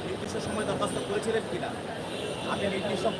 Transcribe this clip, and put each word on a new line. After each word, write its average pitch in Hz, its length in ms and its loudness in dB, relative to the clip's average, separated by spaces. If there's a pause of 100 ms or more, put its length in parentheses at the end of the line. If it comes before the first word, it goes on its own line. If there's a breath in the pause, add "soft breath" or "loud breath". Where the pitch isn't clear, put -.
নির্দিষ্ট 196 280 -2 (120)
সময় 214 220 0
দরখাস্ত 196 280 2 (120)
করেছিলেন 208 420 2
কিনা, 165 180 0 (840)
আপনি - 140 2 (100)
নির্দিষ্ট 196 300 2 (140)